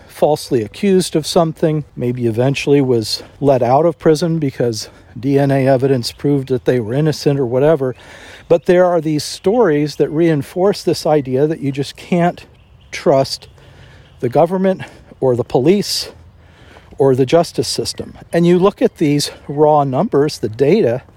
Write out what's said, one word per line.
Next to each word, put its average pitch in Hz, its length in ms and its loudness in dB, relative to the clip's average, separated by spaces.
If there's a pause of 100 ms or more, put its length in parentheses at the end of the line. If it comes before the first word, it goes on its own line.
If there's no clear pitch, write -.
falsely 147 560 -2
accused 185 520 0
of 156 120 -2
something, 160 560 -2 (140)
maybe 123 300 -4
eventually 135 540 0
was 123 420 -2 (180)
let 135 200 2
out 135 240 2
of 170 140 -2
prison 165 400 0
because 123 500 -4 (300)
D 139 180 0
N 139 140 2
A 135 160 2
evidence 131 460 0
proved 143 340 -2
that 127 160 -4
they 127 160 0
were 110 140 -6
innocent 147 440 -2
or 139 80 -2
whatever. 131 480 0 (540)
But 170 200 2
there 180 180 4
are 175 160 0
these 151 240 -4
stories 160 720 0
that 143 120 0
reinforce 165 720 0
this - 240 -2
idea 143 400 0
that 156 140 -4
you 135 140 -4
just 139 240 -8
can't 175 480 -2 (460)
trust - 560 0 (720)
the 127 80 -4
government 170 540 0 (400)
or 131 140 2
the 117 80 -4
police 170 680 -2 (840)
or 135 180 4
the 131 100 2
justice 160 420 0
system. - 500 -8 (160)
And 170 140 2
you 180 100 4
look 190 240 2
at 262 160 0
these 147 340 -2 (160)
raw 151 360 4
numbers, 147 560 0
the 117 100 -4
data, 139 540 0 (140)